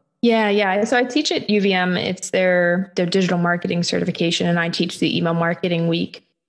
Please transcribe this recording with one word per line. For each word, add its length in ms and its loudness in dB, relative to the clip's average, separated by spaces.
Yeah, 260 2
yeah. 380 2
So 120 0
I 60 4
teach 300 -2
at 160 -4
U 100 2
V 140 2
M. 240 0
It's 320 -6
their, 680 2
their 100 0
digital 320 2
marketing 460 0
certification, 640 -2
and 100 2
I 120 0
teach 300 -4
the 160 0
email 180 0
marketing 560 0
week. 360 -4